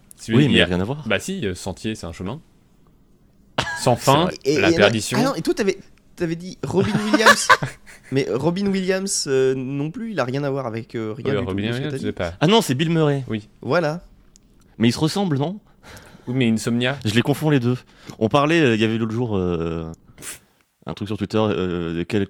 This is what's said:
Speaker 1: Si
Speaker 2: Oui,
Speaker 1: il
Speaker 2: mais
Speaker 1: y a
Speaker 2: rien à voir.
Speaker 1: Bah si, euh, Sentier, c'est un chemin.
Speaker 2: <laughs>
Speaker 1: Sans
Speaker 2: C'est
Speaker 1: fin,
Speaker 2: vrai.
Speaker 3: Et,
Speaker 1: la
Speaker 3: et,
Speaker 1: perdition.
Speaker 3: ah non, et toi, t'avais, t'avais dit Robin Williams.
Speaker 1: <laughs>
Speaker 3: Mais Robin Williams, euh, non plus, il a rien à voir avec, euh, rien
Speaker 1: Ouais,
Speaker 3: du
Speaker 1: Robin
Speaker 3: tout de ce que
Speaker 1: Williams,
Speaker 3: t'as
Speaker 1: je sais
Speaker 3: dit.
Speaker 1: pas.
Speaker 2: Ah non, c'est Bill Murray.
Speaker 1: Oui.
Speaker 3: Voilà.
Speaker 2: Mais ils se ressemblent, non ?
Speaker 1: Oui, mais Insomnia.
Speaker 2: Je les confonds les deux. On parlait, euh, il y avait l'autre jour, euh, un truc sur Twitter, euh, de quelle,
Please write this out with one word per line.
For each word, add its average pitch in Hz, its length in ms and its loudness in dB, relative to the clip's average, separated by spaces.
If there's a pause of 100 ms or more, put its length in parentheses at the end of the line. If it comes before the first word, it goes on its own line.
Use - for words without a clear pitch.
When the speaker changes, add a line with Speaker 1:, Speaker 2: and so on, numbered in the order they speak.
(160)
Speaker 1:
Si - 180 -2
Speaker 2:
Oui, 143 100 8
Speaker 1:
il 123 60 4
Speaker 2:
mais - 80 4
Speaker 1:
y - 20 8
a 90 60 4
Speaker 2:
rien 90 140 0
à 95 40 0
voir. 135 240 -8
Speaker 1:
Bah 98 120 0
si, 185 260 -6
euh, 90 80 -4
Sentier, 104 400 -8
c'est 87 120 -12
un 85 60 -10
chemin. 98 280 -10 (1160)
Speaker 2:
<laughs> - 220 -4
Speaker 1:
Sans 123 160 2
Speaker 2:
C'est - 80 -8
Speaker 1:
fin, 147 200 4
Speaker 2:
vrai. - 100 -2 (100)
Speaker 3:
Et, 139 160 2
Speaker 1:
la 95 100 4
Speaker 3:
et, 165 40 4
Speaker 1:
perdition. 104 460 2
Speaker 3:
ah 247 40 4
non, 269 100 0
et - 80 -6
toi, 349 120 0
t'avais, 196 240 -2 (380)
t'avais 165 200 -2
dit 180 280 -12
Robin - 280 0 (200)
Williams. 453 360 6 (320)
Speaker 1:
<laughs> - 320 -20
Speaker 3:
Mais 135 180 2
Robin 170 360 0
Williams, 190 600 -2
euh, 131 260 4
non 139 360 -4
plus, 233 220 -10
il 165 80 -2
a 123 40 0
rien 131 180 -4
à 143 80 -2
voir 135 160 -4
avec, 113 280 -8
euh, 110 180 -4
rien - 140 -10
Speaker 1:
Ouais, 101 140 0
Speaker 3:
du 92 60 -4
Speaker 1:
Robin 92 60 -4
Speaker 3:
tout 95 40 -4
de 104 60 -2
ce 107 60 -2
que 120 80 -2
Speaker 1:
Williams, 147 160 -6
Speaker 3:
t'as 135 60 -6
Speaker 1:
je - 40 -12
sais - 60 -6
Speaker 3:
dit. 104 40 -4
Speaker 1:
pas. 87 280 -6
Speaker 2:
Ah 147 80 2
non, 220 120 4
c'est - 140 0
Bill 160 160 0
Murray. 147 380 2
Speaker 1:
Oui. 110 200 -6 (140)
Speaker 3:
Voilà. 156 400 -2 (760)
Speaker 2:
Mais 117 100 4
ils 117 40 4
se - 60 -4
ressemblent, 160 400 0
non ? 170 220 -4 (680)
Speaker 1:
Oui, 123 80 -4
mais 127 160 4
Insomnia. 120 540 0
Speaker 2:
Je 104 100 0
les 120 80 4
confonds 151 280 0
les 143 100 4
deux. 123 160 2 (420)
On 110 100 2
parlait, 151 320 2
euh, 123 140 4
il 107 60 2
y 110 40 2
avait 110 140 2
l'autre 113 140 -2
jour, 110 240 -2
euh, 82 540 -2 (960)
un 73 80 -6
truc 104 140 -8
sur 107 100 -4
Twitter, 107 200 -2
euh, 87 600 0
de 87 40 0
quelle, 98 280 0